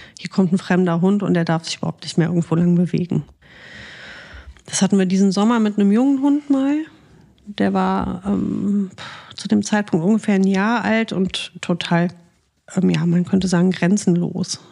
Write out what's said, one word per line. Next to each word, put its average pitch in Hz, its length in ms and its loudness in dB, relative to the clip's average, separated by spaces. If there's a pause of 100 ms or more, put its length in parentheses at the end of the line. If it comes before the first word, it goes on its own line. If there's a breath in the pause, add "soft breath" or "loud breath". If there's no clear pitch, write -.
(200 loud breath)
hier - 100 -12
kommt 185 220 0
ein 190 60 2
fremder 175 440 0
Hund 196 220 2
und 180 100 0
der 170 120 2
darf 165 200 0
sich - 120 -10
überhaupt - 260 -8
nicht - 140 -6
mehr 160 100 2
irgendwo 165 280 -2
lang 175 200 4
bewegen. 170 480 0 (1400 loud breath)
Das - 160 -6
hatten 196 160 2
wir 190 80 4
diesen 190 260 2
Sommer 220 280 2
mit 208 180 0
einem 202 140 4
jungen 262 300 2
Hund 285 280 0
mal. 277 280 2 (680 soft breath)
Der 202 280 -2
war, 190 520 -2
ähm, 202 640 -2 (460 loud breath)
zu - 120 -14
dem 208 160 2
Zeitpunkt 202 420 -2
ungefähr 214 300 2
ein 190 120 4
Jahr 202 360 0
alt 220 300 0
und - 380 -4 (100)
total, 170 460 0 (680)
ähm, 185 140 2
ja, 165 160 0
man 175 200 2
könnte 190 220 0
sagen, 180 220 4
grenzenlos, 180 920 0 (120)